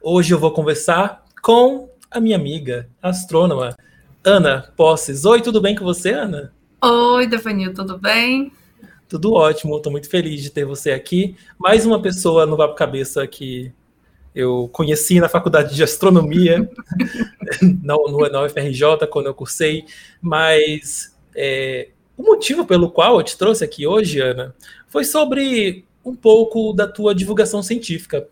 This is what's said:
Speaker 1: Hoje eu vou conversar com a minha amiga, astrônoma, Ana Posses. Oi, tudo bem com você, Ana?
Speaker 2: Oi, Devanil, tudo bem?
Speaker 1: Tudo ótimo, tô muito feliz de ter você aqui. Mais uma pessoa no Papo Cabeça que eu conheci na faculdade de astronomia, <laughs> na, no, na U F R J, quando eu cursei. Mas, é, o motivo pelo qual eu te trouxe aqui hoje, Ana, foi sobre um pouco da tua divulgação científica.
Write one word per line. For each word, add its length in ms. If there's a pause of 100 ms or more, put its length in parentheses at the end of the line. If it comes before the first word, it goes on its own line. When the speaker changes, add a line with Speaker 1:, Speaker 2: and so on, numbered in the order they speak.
Speaker 1:
Hoje 320
eu 60
vou 120
conversar 720 (200)
com 480 (200)
a 80
minha 160
amiga, 540 (140)
astrônoma, 720 (480)
Ana 500
Posses. 520
Oi, 160
tudo 180
bem 160
com 80
você, 260
Ana? 420 (300)
Speaker 2:
Oi, 440
Devanil, 480
tudo 240
bem? 520 (580)
Speaker 1:
Tudo 260
ótimo, 440
tô 120
muito 180
feliz 340
de 60
ter 160
você 260
aqui. 460 (200)
Mais 280
uma 160
pessoa 460
no 100
Papo 180
Cabeça 520
que 440 (640)
eu 380
conheci 480
na 80
faculdade 480
de 80
astronomia, 840 (520)
<laughs> 400 (240)
na, 100
no, 360
na 100
U 60
F 120
R 140
J, 340
quando 200
eu 80
cursei. 500 (360)
Mas, 920 (220)
é, 540 (260)
o 60
motivo 420
pelo 260
qual 280
eu 40
te 140
trouxe 260
aqui 240
hoje, 320
Ana, 380 (320)
foi 160
sobre 800 (200)
um 100
pouco 580
da 140
tua 280
divulgação 480
científica. 680